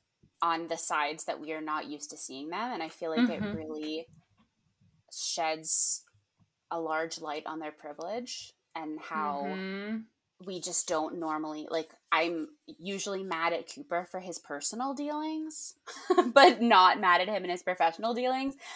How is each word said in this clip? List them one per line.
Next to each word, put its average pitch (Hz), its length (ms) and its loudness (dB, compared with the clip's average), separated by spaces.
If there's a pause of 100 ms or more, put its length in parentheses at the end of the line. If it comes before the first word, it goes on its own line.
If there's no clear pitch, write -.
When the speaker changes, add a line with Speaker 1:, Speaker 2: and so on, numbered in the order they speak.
(400)
Speaker 1:
on 170 280 0
the 165 100 -2
sides 156 480 0
that 151 160 -6
we 151 100 -8
are 156 80 -6
not 156 260 -4
used 147 260 -10
to 151 40 -12
seeing 135 320 -6
them. 214 240 -4
And 175 100 -6
I 160 60 -6
feel 160 220 -6
like 233 180 2
Speaker 2:
Mm-hmm. 175 160 -4
Speaker 1:
it 202 120 -4
really 156 500 -8 (1080)
sheds - 920 0 (640)
a 170 100 -2
large 160 400 -2
light 151 260 -6
on 160 120 -8
their 151 140 -8
privilege 170 800 -10 (220)
and 156 240 -8
how 147 460 -4
Speaker 2:
Mm-hmm. 190 520 -6 (500)
Speaker 1:
we 185 140 -8
just 165 280 -2
don't 160 300 -2
normally, 156 520 -6
like, 160 220 -4 (180)
I'm 165 380 0 (180)
usually 196 560 -6
mad 170 300 0
at 165 200 -6
Cooper 175 380 -4
for 185 100 -8
his 180 180 -8
personal 220 560 -6
dealings, 311 800 -6 (340)
<laughs> 349 260 4
but 277 260 12
not 202 400 8
mad 180 200 6
at 185 80 0
him 196 160 -2
in 180 60 -2
his 175 120 -2
professional 185 520 0
dealings. 262 400 -2 (220)